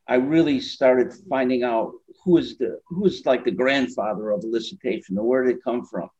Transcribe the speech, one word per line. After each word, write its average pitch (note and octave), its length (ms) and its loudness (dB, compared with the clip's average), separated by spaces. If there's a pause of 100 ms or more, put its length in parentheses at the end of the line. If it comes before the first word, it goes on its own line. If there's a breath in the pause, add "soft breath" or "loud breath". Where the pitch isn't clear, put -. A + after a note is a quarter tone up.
I - 80 2
really C#3+ 460 2
started B2+ 520 2 (160)
finding B2+ 340 0
out A2+ 280 0 (320)
who F3 140 4
is B2+ 200 -2
the, G2+ 300 -6
who F#3 180 -2
is, - 200 0
like, B2+ 180 2
the A#2+ 80 -2
grandfather G#2+ 800 -2
of G#2 140 -4
elicitation, A2+ 720 -6
or G#2+ 100 -2
where B2+ 160 2
did B2+ 140 2
it - 60 -18
come A#2+ 220 -4
from? - 240 -10 (100)